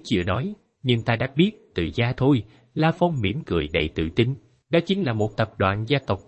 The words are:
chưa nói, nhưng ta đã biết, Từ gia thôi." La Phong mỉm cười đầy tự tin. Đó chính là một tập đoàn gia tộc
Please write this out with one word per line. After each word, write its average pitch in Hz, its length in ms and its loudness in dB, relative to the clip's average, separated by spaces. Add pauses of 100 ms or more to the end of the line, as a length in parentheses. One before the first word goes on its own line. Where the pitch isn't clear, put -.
chưa 90 180 0
nói, 120 320 -2 (280)
nhưng 120 200 2
ta 117 140 0
đã 123 200 -2
biết, 196 160 4 (220)
Từ 85 200 0
gia 120 180 0
thôi." 127 320 2 (300)
La 160 180 2
Phong 170 280 0
mỉm 104 260 -2
cười 78 260 0
đầy 80 160 0
tự 80 200 -4
tin. 120 260 0 (360)
Đó 170 160 2
chính 196 160 -2
là 131 100 -2
một 107 240 -2
tập - 220 -2
đoàn 101 300 0
gia 139 100 2
tộc 98 300 -2